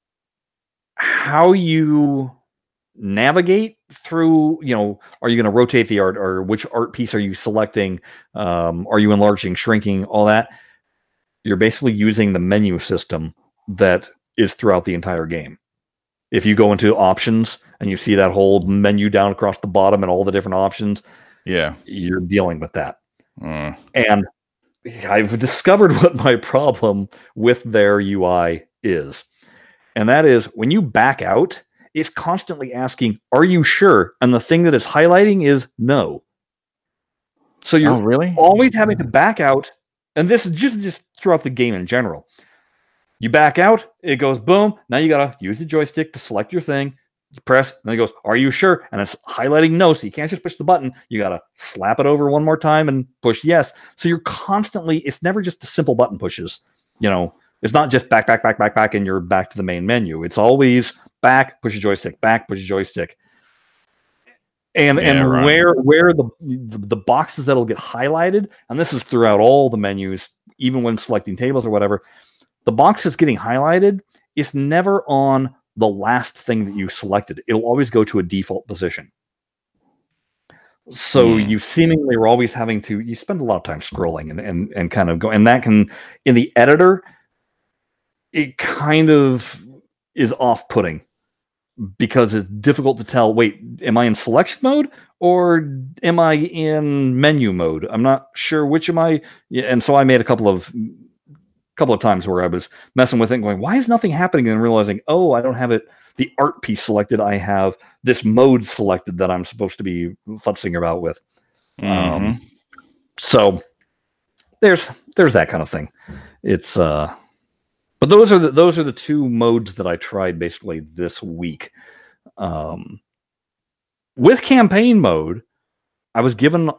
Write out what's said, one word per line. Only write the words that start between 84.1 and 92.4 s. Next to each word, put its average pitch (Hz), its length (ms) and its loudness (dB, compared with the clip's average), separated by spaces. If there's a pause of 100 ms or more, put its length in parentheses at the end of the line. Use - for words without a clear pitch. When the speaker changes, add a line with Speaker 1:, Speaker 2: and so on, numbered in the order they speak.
Speaker 1:
and, 78 100 -12
and, 101 360 -8
and 87 160 -6
kind 92 180 0
of 85 80 -2
go, 107 140 -4
and 107 160 4
that 120 160 4
can, 107 260 2 (360)
in 127 100 4
the 117 200 2
editor, 160 480 4 (1300)
it 143 260 -6
kind 156 520 0
of 135 560 2 (480)
is 123 240 -2
off-putting 95 640 -2 (960)
because 117 360 0
it's 101 140 -4